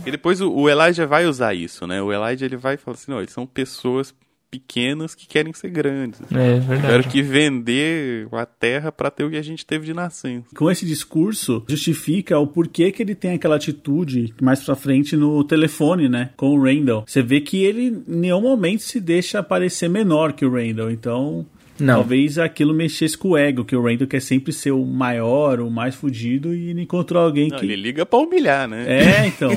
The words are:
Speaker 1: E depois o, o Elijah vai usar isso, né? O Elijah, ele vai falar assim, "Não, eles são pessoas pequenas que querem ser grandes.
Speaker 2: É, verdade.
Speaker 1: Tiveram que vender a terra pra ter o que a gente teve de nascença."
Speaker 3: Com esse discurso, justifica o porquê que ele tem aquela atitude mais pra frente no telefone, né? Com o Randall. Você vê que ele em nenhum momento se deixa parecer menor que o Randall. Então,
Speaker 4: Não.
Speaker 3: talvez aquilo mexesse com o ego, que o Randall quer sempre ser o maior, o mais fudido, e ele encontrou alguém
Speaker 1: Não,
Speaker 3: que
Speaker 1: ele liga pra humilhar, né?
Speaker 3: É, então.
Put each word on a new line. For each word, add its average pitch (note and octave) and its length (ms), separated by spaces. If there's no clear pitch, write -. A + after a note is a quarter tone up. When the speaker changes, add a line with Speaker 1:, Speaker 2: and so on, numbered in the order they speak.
Speaker 1:
E - 40
depois F3 320
o, F#3+ 100
o C#3 180
Elijah D#3+ 360
vai D3+ 220
usar B2 260
isso, F2 320
né? F#2 160
O G2+ 100
Elijah, A#2 340
ele B2+ 120
vai C3 180
falar C3 200
assim, - 160
"Não, B2+ 80
eles F#2 140
são B2 120
pessoas C3 680
pequenas C3+ 680
que - 140
querem D#3 240
ser - 160
grandes. C#3 500
Speaker 2:
É, B2 300
verdade. C3 220
Speaker 1:
Tiveram B2+ 240
que C3+ 160
vender C3+ 1120
a A#2 120
terra C#3+ 460
pra C#3 180
ter - 140
o D3 60
que D#3 80
a D3+ 40
gente D#3 240
teve D#3 200
de D#3+ 80
nascença." C#3+ 500
Speaker 3:
Com D#3 160
esse F3+ 160
discurso, D#3 840
justifica D#3 680
o D3 80
porquê E3 460
que F#3+ 100
ele G3+ 140
tem F3+ 160
aquela D#3+ 240
atitude C#3+ 840
mais C3+ 200
pra C#3 140
frente C#3 400
no D3 300
telefone, D#3 640
né? B2 260
Com C#3 140
o C#3+ 120
Randall. C3 460
Você C#3 140
vê B2+ 180
que F#3+ 240
ele A3+ 420
em D#3+ 120
nenhum F3+ 240
momento A3 400
se - 180
deixa F3 420
parecer F3+ 460
menor E3 460
que C#3+ 120
o B2+ 60
Randall. A2+ 400
Então, C3 540
Speaker 4:
Não. C3+ 140
Speaker 3:
talvez C3 440
aquilo D#3 360
mexesse D#3 440
com F#3+ 120
o E3 80
ego, C#3 260
que A#2 100
o B2 80
Randall A#2+ 240
quer C3+ 160
sempre C3 300
ser - 200
o C3 140
maior, B2+ 760
o A#2 100
mais A#2+ 240
fudido, C3+ 580
e F3 180
ele E3+ 100
encontrou E3+ 420
alguém D3+ 240
Speaker 1:
Não, C#3+ 100
Speaker 3:
que B2 80
Speaker 1:
ele G#2 120
liga B2+ 280
pra A#3 140
humilhar, C4 480
né? A2 180
Speaker 3:
É, F#3+ 420
então. C#3+ 300